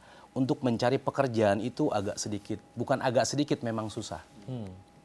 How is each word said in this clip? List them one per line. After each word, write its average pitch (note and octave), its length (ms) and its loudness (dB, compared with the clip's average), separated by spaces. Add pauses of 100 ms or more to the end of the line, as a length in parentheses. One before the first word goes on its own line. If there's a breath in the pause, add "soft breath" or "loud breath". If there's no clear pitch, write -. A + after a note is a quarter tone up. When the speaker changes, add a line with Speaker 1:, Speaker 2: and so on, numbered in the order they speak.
(320 loud breath)
Speaker 1:
Untuk C3 300 0
mencari B2 400 2
pekerjaan A2 560 2
itu B2 320 0
agak G2+ 240 -2
sedikit, G#2 480 -6 (160)
bukan A#2+ 240 0
agak A#2+ 240 4
sedikit, C#3+ 400 0
memang A2 240 -2
susah. G2 320 -8 (240)
Speaker 2:
Hmm. A#2 240 -8 (340)